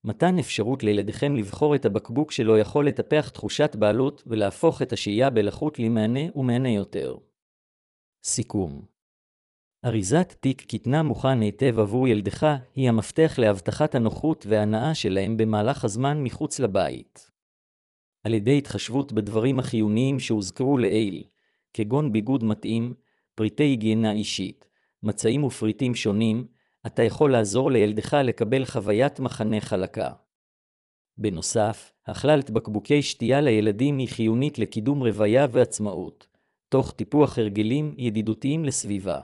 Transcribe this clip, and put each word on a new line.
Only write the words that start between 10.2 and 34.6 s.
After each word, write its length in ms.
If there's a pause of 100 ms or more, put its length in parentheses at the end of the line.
תיק 280
כתנה 360
מוכן 380
היטב 380
עבור 280
ילדך 400 (280)
היא 140
המפתח 480
להבטחת 580
הנוחות 540
וההנאה 460
שלהם 420
במהלך 480
הזמן 380
מחוץ 360
לבית. 720 (920)
על 100
ידי 240
התחשבות 560
בדברים 460
החיוניים 600
שהוזכרו 580
לעיל, 460 (500)
כגון 380
ביגוד 320
מתאים, 500 (420)
פריטי 280
היגיינה 480
אישית, 560 (360)
מצעים 400
ופריטים 520
שונים, 520 (400)
אתה 160
יכול 280
לעזור 400
לילדך 420
לקבל 520
חוויית 540
מחנה 420
חלקה. 480 (1080)
בנוסף, 760 (120)
הכללת 440
בקבוקי 520
שתייה 400
לילדים 560
היא 100
חיונית 520
לקידום 440